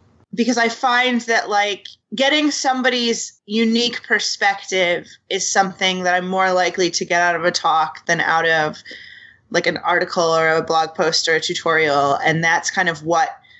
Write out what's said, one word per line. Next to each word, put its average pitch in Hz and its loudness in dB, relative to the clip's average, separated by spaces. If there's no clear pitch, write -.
Because 233 0
I 233 2
find 247 0
that, 226 -2
like, 202 0
getting 294 2
somebody's 247 0
unique 226 0
perspective 196 -2
is 185 -2
something 185 0
that 180 2
I'm 180 0
more 185 2
likely 175 2
to 180 -4
get 175 0
out 175 2
of 160 -4
a 175 2
talk 160 0
than 170 0
out 165 0
of, 156 0
like, 170 -2
an 165 0
article 180 -2
or 160 2
a 160 2
blog 160 -2
post 170 0
or 165 2
a 156 2
tutorial. 156 0
And 160 2
that's 165 0
kind 185 -2
of 156 -4
what 160 0